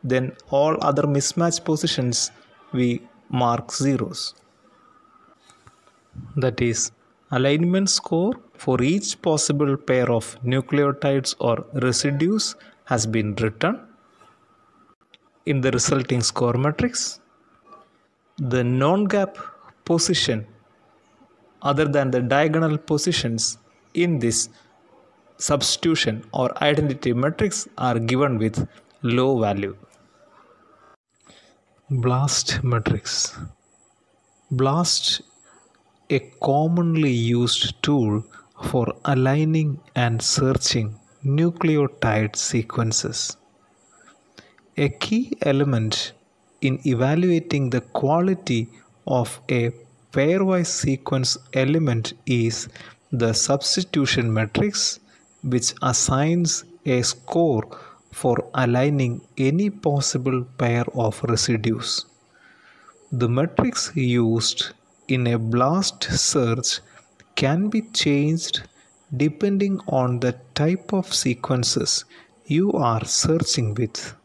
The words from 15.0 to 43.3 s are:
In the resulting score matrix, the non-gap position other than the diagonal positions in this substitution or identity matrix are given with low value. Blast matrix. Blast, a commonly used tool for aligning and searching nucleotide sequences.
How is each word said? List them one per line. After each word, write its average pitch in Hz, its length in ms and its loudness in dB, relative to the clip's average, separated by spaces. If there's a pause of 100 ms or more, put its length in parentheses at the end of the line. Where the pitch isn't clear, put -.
In 139 140 0
the 131 100 2
resulting 127 500 0
score 120 320 0
matrix, 151 680 -2 (1160)
the 127 260 0
non-gap 185 720 0 (460)
position 160 640 0 (1120)
other 143 220 2
than 139 260 2
the 127 120 2
diagonal 151 560 2
positions 143 800 -2 (360)
in 170 260 2
this 117 280 0 (880)
substitution 143 840 0 (100)
or 127 180 0 (120)
identity 143 480 0
matrix 151 560 -2 (100)
are 113 220 0
given 127 380 0
with 110 280 0 (380)
low 127 360 2
value. 101 360 -2 (2250)
Blast 127 720 0
matrix. - 760 -2 (1120)
Blast, 139 720 0 (880)
a 139 100 2 (220)
commonly 160 720 2
used 120 720 0
tool 110 400 2 (400)
for 120 240 0 (160)
aligning 147 800 2 (140)
and 117 260 0
searching 120 760 0 (280)
nucleotide 143 1120 2
sequences. - 960 -2 (1400)